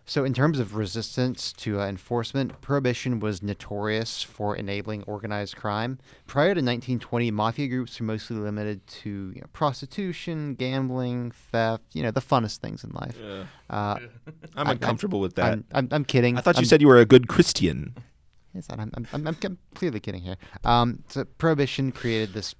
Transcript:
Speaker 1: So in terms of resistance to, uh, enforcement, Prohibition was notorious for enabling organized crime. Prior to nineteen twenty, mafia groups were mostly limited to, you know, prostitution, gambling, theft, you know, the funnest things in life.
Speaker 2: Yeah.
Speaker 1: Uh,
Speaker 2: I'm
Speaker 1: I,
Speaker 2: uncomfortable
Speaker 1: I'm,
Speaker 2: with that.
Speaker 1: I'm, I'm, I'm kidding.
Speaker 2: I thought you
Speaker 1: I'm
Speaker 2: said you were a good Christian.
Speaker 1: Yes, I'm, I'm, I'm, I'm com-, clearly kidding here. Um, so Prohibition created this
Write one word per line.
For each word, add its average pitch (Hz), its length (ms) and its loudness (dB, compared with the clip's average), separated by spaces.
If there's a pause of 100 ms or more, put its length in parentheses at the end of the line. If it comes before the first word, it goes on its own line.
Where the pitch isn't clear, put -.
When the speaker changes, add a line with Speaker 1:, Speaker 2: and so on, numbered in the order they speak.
Speaker 1:
So 143 180 -2
in 131 100 -2
terms 143 240 2
of 104 180 -4
resistance 110 800 -4
to, 104 260 -6
uh, 101 60 -2
enforcement, 117 760 -4
Prohibition 127 580 -2
was 104 240 -4
notorious 104 800 -4
for 104 320 -4
enabling 101 480 -8
organized 104 520 -8
crime. 110 440 -4 (260)
Prior 170 300 2
to 156 80 0
nineteen 120 340 -2
twenty, 120 320 -2
mafia 113 380 -2
groups 127 320 -6
were 113 80 -4
mostly 110 300 -6
limited 104 500 -6
to, 98 480 -10
you - 40 -16
know, - 140 -18
prostitution, 151 1040 -6
gambling, 127 720 -4
theft, 113 540 -2 (100)
you 151 80 -4
know, 120 80 0
the 117 120 -2
funnest 117 360 0
things 107 260 -12
in 110 60 -14
life. - 320 -12
Speaker 2:
Yeah. 98 220 -12 (260)
Speaker 1:
Uh, 104 300 -4 (560)
Speaker 2:
I'm 143 120 -2
Speaker 1:
I, 139 40 0
Speaker 2:
uncomfortable 113 480 -2
Speaker 1:
I'm, - 20 2
Speaker 2:
with 92 140 -2
that. 113 180 2
Speaker 1:
I'm, 107 200 -6
I'm, 131 180 0
I'm 147 140 0
kidding. 123 340 4
Speaker 2:
I - 20 -4
thought 175 140 4
you 127 60 4
Speaker 1:
I'm 127 40 4
Speaker 2:
said 147 160 10
you 147 60 12
were 127 100 12
a 120 80 12
good 123 220 10
Christian. 82 640 2 (640)
Speaker 1:
Yes, 180 160 -12
I'm, - 80 -10
I'm, 110 340 -10
I'm, 151 140 -6
I'm 165 80 -4
com-, 185 240 -8 (160)
clearly 135 240 -4
kidding 95 240 -8
here. 90 140 -8 (260)
Um, 120 440 2
so 135 160 -6
Prohibition 139 680 0
created 110 420 -2
this 104 260 -8